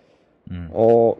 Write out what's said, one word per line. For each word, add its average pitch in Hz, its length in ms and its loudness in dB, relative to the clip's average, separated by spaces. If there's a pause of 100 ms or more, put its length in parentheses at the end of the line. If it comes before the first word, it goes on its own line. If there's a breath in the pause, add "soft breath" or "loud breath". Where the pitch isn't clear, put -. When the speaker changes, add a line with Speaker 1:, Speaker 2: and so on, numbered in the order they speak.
(500 soft breath)
Speaker 1:
음. 87 220 -14
Speaker 2:
어, 113 480 2